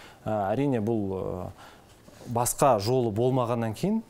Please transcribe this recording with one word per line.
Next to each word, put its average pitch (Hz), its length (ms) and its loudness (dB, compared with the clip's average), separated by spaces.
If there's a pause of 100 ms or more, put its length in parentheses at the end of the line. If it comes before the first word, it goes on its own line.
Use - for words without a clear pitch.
(260)
ә, 107 300 -2
әрине, 135 240 0
бұл, 104 320 -2
ә, 95 360 -6 (840)
басқа 120 500 4
жолы 117 320 0
болмағаннан 117 640 0
кейін 214 340 -2